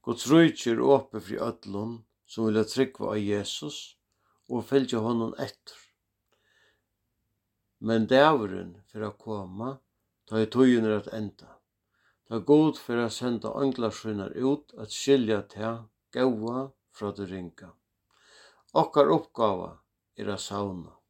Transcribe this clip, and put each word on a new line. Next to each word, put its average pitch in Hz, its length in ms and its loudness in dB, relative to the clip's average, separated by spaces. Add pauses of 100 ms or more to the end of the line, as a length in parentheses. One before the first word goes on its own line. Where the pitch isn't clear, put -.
Guds 117 300 -6
ríki 160 400 6
er 117 100 0
opið 131 440 2
fyri 101 180 -6
øllum, 110 480 -8 (340)
sum 113 220 -4
vilja 107 180 4
trúgva - 480 -2
á - 60 -4
Jesus 104 800 -6 (520)
og 120 160 -4
fylgja 123 380 0
honum 117 340 -2
eftir. - 400 -10 (2000)
Men 110 280 0
dagurin 107 720 2 (100)
fer 107 180 -10
at 101 160 -10
koma, 107 560 -10 (480)
tá 110 160 -2
ið 107 140 0
tíðin 120 340 6
er 107 120 2
at - 120 -12
enda. 107 380 -10 (760)
Tá 117 120 -6
Gud 147 400 4
fer 120 260 -2
at 110 100 -6
senda 110 380 -4
ønglar 123 400 -2
sínar 104 400 -8
út 139 460 -2
at 110 120 -12
skilja 113 600 2
tað 113 340 -8 (300)
góða 127 560 -2 (200)
frá 101 220 -8
tí 98 140 -8
ringa. 90 480 -14 (1000)
Okkar 151 400 4
uppgáva 92 640 -2 (420)
er 101 160 -6
at 92 100 -10
savna. 98 540 -8 (120)